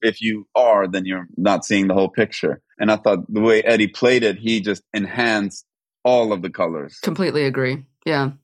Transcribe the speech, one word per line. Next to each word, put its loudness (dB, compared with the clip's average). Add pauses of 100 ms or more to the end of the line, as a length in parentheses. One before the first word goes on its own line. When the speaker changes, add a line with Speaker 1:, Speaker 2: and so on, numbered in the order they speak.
Speaker 1:
if -2
you -4
are, 4
then -4
you're -8 (100)
not 0
seeing 2
the 2
whole 2
picture. -2 (160)
And 0
I 2
thought 2 (140)
the 0
way 4
Eddie 4
played 2
it, 0
he -2
just -4 (100)
enhanced -2 (380)
all 2
of -6
the -6
colors. -6
Speaker 2:
Completely -2
agree. -4 (220)
Yeah. -2 (120)